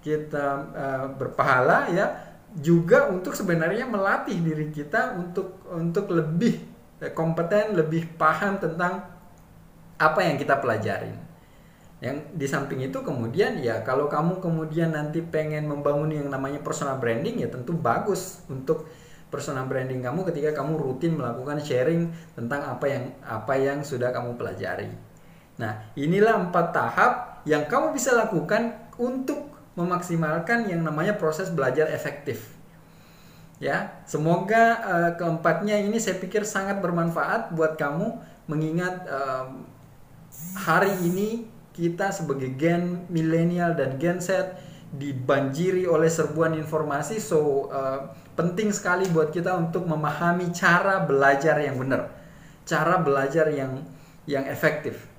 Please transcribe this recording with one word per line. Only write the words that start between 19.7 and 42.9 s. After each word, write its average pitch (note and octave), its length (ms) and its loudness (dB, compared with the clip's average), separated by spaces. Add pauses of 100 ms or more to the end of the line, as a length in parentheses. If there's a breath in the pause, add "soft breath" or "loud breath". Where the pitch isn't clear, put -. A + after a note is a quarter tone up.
kamu D#3 240 -2
ketika D3 320 -2
kamu D#3 160 -2
rutin D3+ 400 0
melakukan B2+ 400 -4
sharing D#3 560 0 (240 loud breath)
tentang C3 240 -4
apa C#3 240 -4
yang, C3 180 -2 (220)
apa B2+ 320 -2
yang C#3 240 0
sudah B2 320 -2
kamu A#2+ 240 -6
pelajari. F#2+ 480 -6 (720 loud breath)
Nah, G#2+ 400 -8
inilah F#3+ 480 4
empat E3+ 240 0
tahap F3 720 0
yang D3 240 2
kamu D4 240 2
bisa C4 240 2
lakukan G#3 560 2 (320)
untuk C4 540 -4 (200)
memaksimalkan F3 960 0
yang E3+ 80 0
namanya D#3+ 400 0
proses E3+ 320 0
belajar C#3+ 400 2
efektif. - 640 -8 (1040 loud breath)
Ya, E3 320 -2 (160)
semoga, F#3+ 560 4 (200)
eh, F3 320 2
keempatnya F3 640 0
ini G#3 200 0
saya F#3 160 -2
pikir G#3 320 -2
sangat G3 320 -2
bermanfaat E3+ 720 0
buat D#3 240 2
kamu, D#3+ 440 -2 (280 loud breath)
mengingat, E3 600 -2
em, C3 600 -6 (880)
hari G3 360 2 (120)
ini G#3 440 0 (280)
kita E3+ 360 -2
sebagai C3+ 440 -2
gen F3 560 0